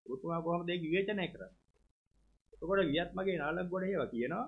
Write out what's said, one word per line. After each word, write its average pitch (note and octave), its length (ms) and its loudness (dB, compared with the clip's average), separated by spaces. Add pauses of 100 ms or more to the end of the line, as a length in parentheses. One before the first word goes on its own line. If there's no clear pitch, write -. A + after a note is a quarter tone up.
ඔබතුමා E3 400 -4
කොහොමද E3+ 280 0
ඒක F3 120 0
විවේචනය F#3+ 460 0
කරන්නේ? - 280 -12 (920)
එතකොට F#3+ 340 2
වියත් E3+ 280 2
මගේ F#3+ 260 0
නාලක් E3+ 320 0
ගොඩේ F#3 220 0
ඒවා D#3+ 160 2
කියනවා D3 400 0